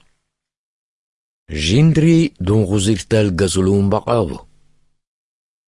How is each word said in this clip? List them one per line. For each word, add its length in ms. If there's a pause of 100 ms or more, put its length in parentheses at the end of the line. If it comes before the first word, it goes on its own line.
(1500)
Жиндри 880
дунгузиртал 920
газулуун 600
бакаву. 560 (1200)